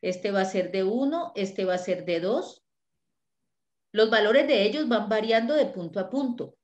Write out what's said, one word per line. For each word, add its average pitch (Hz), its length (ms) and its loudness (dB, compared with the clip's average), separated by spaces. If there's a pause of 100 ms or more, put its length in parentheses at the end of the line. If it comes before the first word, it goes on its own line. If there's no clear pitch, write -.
este 185 300 -4
va 196 100 2
a 185 40 2
ser - 260 -2
D 190 120 -2
uno, 277 520 -2
este 196 300 -4
va 180 100 0
a - 20 -2
ser 180 280 -4
D 170 140 -2
dos. 226 420 -4 (1300)
Los 220 180 4
valores 226 380 4
de 220 160 4
ellos 247 240 0
van 214 200 0
variando 226 460 0
de 294 140 4
punto 175 320 -8
a 185 100 -6
punto, 247 540 -6